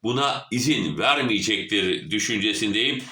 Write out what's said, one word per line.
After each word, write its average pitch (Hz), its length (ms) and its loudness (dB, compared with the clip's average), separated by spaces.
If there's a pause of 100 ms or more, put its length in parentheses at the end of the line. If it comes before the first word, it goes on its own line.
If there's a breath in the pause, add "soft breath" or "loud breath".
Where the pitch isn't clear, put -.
buna 131 480 0
izin 120 460 0
vermeyecektir 101 1120 0
düşüncesindeyim. 107 1000 0